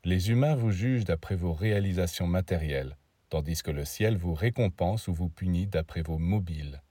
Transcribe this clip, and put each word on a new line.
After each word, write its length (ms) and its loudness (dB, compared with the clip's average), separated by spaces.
Les 240 2
humains 260 4
vous 160 2
jugent 320 0
d'après 320 -2
vos 160 0
réalisations 720 0
matérielles, 720 0
tandis 340 -2
que 80 -4
le 140 -2
ciel 320 0
vous 160 0
récompense 720 0
ou 60 0
vous 160 -2
punit 360 0
d'après 360 -2
vos 160 -2
mobiles. 720 -2